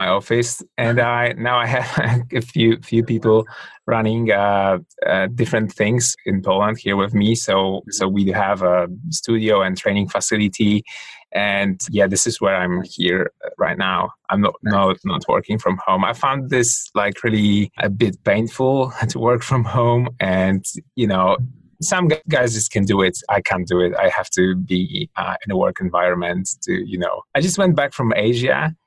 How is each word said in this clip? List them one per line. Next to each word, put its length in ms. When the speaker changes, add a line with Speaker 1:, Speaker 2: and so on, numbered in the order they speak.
Speaker 1:
my 80
office, 540
and 200
I, 360
now 240
I 80
have 640
<laughs> 40
a 80
few, 380
few 260
people 420
running, 460
uh, 460
uh, 280
different 380
things 520
in 180
Poland 360
here 180
with 180
me. 200
So, 560
so 180
we 200
have 340
a 260
studio 500
and 160
training 320
facility, 760
and 460
yeah, 160
this 200
is 140
where 160
I'm 280
here 460
right 180
now. 360
I'm 100
not, 220
Speaker 2:
Nice. 100
Speaker 1:
not, 320
not 240
working 300
from 280
home. 200
I 80
found 340
this, 460
like, 280
really 560
a 120
bit 340
painful 760
<laughs> 100
to 80
work 240
from 220
home, 440
and, 440
you 100
know, 300
some 260
gu-, 80
guys 240
just 200
can 120
do 160
it. 160
I 100
can't 260
do 140
it. 160
I 140
have 200
to 240
be, 640
uh, 200
in 40
a 60
work 240
environment 680
to, 80
you 120
know. 240
I 60
just 160
went 180
back 200
from 200
Asia 600